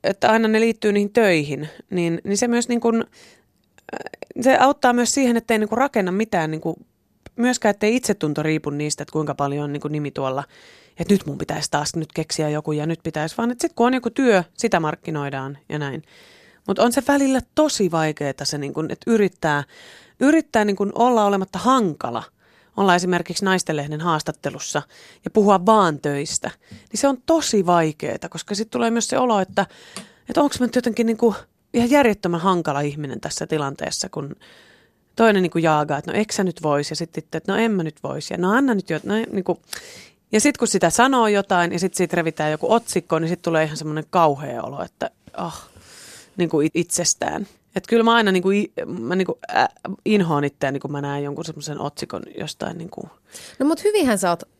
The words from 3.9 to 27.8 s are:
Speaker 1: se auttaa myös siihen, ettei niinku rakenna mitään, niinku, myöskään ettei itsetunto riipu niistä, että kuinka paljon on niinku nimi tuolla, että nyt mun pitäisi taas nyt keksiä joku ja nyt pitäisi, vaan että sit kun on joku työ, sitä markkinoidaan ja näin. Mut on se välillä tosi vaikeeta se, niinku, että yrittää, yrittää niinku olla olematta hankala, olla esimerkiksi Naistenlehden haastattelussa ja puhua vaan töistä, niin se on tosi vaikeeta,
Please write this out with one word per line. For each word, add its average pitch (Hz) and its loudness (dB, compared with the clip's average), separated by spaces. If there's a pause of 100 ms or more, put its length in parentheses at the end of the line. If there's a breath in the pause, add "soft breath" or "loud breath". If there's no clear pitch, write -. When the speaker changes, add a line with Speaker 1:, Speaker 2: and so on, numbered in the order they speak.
Speaker 1:
se 262 4
auttaa 262 4
myös 240 0
siihen, 240 2
ettei 226 0
niinku 214 -2
rakenna 226 0
mitään, 185 0
niinku, 160 -6 (580)
myöskään 240 2
ettei 214 0
itsetunto 156 -2
riipu 156 -2
niistä, 147 -6
että - -14
kuinka 151 -4
paljon 143 -2
on 143 -6
niinku 147 -8
nimi 147 -4
tuolla, 135 -4 (560 soft breath)
että 180 2
nyt 185 2
mun 143 -6
pitäisi - -6
taas 147 -4
nyt 156 -6
keksiä 156 -4
joku 151 -4
ja 151 -2
nyt 165 -4
pitäisi, 156 -6
vaan 233 -2
että 240 -6
sit 330 -2
kun 240 4
on 254 4
joku 240 -2
työ, 214 4 (100)
sitä 196 0
markkinoidaan 143 -6 (120)
ja 151 -4
näin. 143 -6 (640 soft breath)
Mut 196 -2
on 240 4
se 269 0
välillä 269 2 (140)
tosi 254 2
vaikeeta 151 -2
se, 147 -4
niinku, 143 -6
että - -4
yrittää, 170 2 (560 loud breath)
yrittää 277 2
niinku 202 0
olla 226 4
olematta 190 -2
hankala, 170 0 (540 soft breath)
olla 196 4
esimerkiksi 180 -2
Naistenlehden 156 -2
haastattelussa 151 -4 (440 loud breath)
ja 180 -6
puhua 196 4
vaan 190 4
töistä, - -4 (200)
niin - -12
se 277 2
on 262 0
tosi 302 2
vaikeeta, 165 0